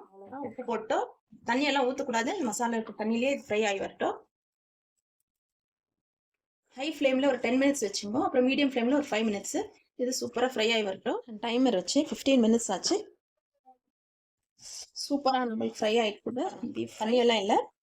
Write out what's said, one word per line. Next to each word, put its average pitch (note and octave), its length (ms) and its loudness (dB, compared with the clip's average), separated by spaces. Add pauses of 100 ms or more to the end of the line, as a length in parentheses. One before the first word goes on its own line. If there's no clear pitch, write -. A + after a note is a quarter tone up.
(120)
அவ்வளவுதான். C4+ 340 -14
உப்பு A3+ 240 -12
போட்டு A#3 260 -2 (540)
தண்ணியெல்லாம் C4+ 380 2
ஊத்தக்கூடாது, B3 480 -2
இந்த D#4+ 160 -2
மசாலா A#3 260 -2
இருக்கிற A3 240 -8
தண்ணியிலேயே A#3 340 0
இது - 120 -12
ஃப்ரை G#3 120 0 (100)
ஆகி G3 140 -4
வரட்டும். - 320 -4 (2500)
ஹை C4+ 100 -6 (100)
ஃப்ளேம்ல C4 360 2
ஒரு B3 120 -2
டென் B3 160 2
மினிட்ஸ் C#4 240 4
வச்சுக்கோங்க, G#3 420 -2
அப்புறம் B3+ 220 4
மீடியம் C4+ 240 2
ஃப்ளேம்ல B3 280 2
ஒரு C#4 100 -4
ஃபைவ் A3 180 0
மினிட்ஸ் G3+ 300 -2 (440)
இது B3 160 0
சூப்பரா A#3+ 360 0
ஃப்ரை A3 200 2
ஆகி A3 140 2
வரட்டும். B3+ 320 -4 (240)
டைமர் A#3+ 340 2
வச்சு F3+ 200 -2 (100)
ஃபிஃப்டீன் B3+ 380 2
மினிட்ஸ் A#3 280 4
ஆச்சு. E4 220 0 (2000)
சூப்பரா C4+ 360 0 (120)
நம்மளுக்கு A3+ 280 -4
ஃப்ரை G#3+ 220 0
ஆயிட்டு A3+ 420 -4 (300)
பீஃப். A2+ 260 -8
தண்ணியெல்லாம் A#3 440 4
இல்ல, G#3+ 100 2 (280)